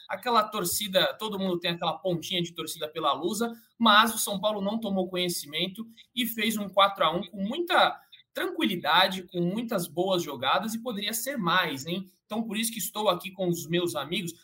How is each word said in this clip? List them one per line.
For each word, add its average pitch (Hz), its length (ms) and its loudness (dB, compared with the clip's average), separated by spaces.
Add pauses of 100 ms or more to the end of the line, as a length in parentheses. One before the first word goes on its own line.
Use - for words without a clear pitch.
Aquela 220 360 2
torcida, 185 720 0
todo 208 200 -4
mundo 185 200 0
tem 175 140 -2
aquela 170 260 -2
pontinha 180 420 -2
de 170 140 -4
torcida 156 340 -6
pela 156 240 0
Lusa, 202 400 -2 (240)
mas 220 380 6
o - 40 -4
São 202 220 -2
Paulo 208 220 0
não 214 160 -2
tomou 190 300 0
conhecimento 180 760 -4 (300)
e 233 100 -2
fez 214 320 -2
um 202 120 -6
quatro 196 360 4
a 156 60 4
um 180 120 -2
com 196 200 -8
muita 277 580 2 (320)
tranquilidade, 196 920 2
com 175 160 -6
muitas 202 480 -2
boas 175 340 0
jogadas 151 520 -2
e 226 80 -6
poderia 208 300 -4
ser 269 240 -4
mais, 170 500 0
hein? 185 200 -4 (180)
Então, 220 180 -4
por 196 140 -4
isso 226 160 -2
que 220 60 -10
estou 180 300 -2
aqui 180 240 -2
com 185 160 -2
os 147 180 -2
meus 170 300 0
amigos. 170 360 -4 (120)